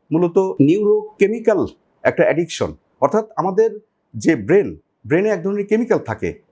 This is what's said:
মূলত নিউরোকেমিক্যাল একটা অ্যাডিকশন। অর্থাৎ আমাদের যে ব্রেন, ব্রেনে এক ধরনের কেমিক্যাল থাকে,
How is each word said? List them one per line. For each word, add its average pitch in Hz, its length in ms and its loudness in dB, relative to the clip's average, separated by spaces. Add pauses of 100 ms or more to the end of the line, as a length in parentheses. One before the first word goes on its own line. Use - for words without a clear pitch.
(120)
মূলত 170 260 2
নিউরোকেমিক্যাল 202 1300 2 (360)
একটা 127 200 0
অ্যাডিকশন। 127 520 -2 (260)
অর্থাৎ 214 360 0
আমাদের 208 440 0 (360)
যে 139 200 0
ব্রেন, 117 400 0 (300)
ব্রেনে 175 220 0
এক 190 140 -2
ধরনের 202 240 -4
কেমিক্যাল 214 320 0
থাকে, 98 400 -6 (140)